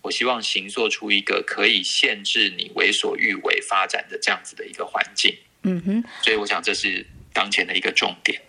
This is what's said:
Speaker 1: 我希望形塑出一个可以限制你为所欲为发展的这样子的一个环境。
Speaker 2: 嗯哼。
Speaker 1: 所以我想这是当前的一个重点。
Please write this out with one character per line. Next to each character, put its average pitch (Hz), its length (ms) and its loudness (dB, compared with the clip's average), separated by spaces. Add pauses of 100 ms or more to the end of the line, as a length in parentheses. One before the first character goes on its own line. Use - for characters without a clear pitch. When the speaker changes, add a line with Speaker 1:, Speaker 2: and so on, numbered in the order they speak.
Speaker 1:
我 - 80 -6
希 - 160 0
望 123 160 0
形 101 260 -2
塑 110 220 0
出 107 200 -4
一 101 120 4
个 95 240 0
可 104 200 0
以 107 160 4
限 104 400 2
制 101 280 2
你 90 240 -8
为 92 180 4
所 - 240 0
欲 92 180 2
为 - 280 0
发 95 240 2
展 - 240 -4
的 92 100 -10
这 - 100 0
样 92 120 0
子 - 140 -16
的 - 100 -14
一 - 60 -16
个 - 120 -8
环 - 180 -4 (120)
境。 - 200 2 (280)
Speaker 2:
嗯 180 240 0
哼。 214 180 0 (180)
Speaker 1:
所 - 100 4
以 110 40 4
我 104 100 -2
想 - 160 -2
这 101 120 0
是 95 320 -2 (260)
当 104 180 0
前 92 160 0
的 - 80 -6
一 92 60 2
个 - 100 0
重 95 320 0
点。 - 260 -2